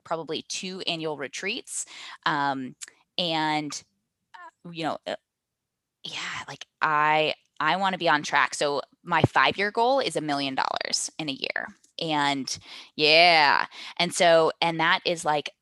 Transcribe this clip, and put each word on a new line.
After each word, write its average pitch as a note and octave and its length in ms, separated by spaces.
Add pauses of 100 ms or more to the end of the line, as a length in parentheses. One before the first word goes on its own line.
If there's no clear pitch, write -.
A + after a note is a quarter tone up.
probably D#3+ 440
two F#3 380
annual D#3+ 320
retreats. - 640 (400)
Um, C#3+ 520 (420)
and, D#3 640 (520)
uh, E4 360
you E3 140
know, C#3 220
uh, - 100 (880)
yeah, - 140 (300)
like, - 180 (140)
I, D3+ 540 (240)
I D#3 180
wanna F#3 220
be E3+ 100
on D3+ 140
track. C#3 320
So C#3+ 260 (240)
my E3 180
five-year D3 480
goal B3 300
is D#3+ 160
a E3 60
million C#3 320
dollars - 640
in D#3 100
a C#3 40
year. - 360 (320)
And C#3+ 580 (380)
yeah. D3+ 680 (320)
And F3 160
so, E3 380 (100)
and E3 180
that F3 240
is, F3 200
like, D3+ 260 (120)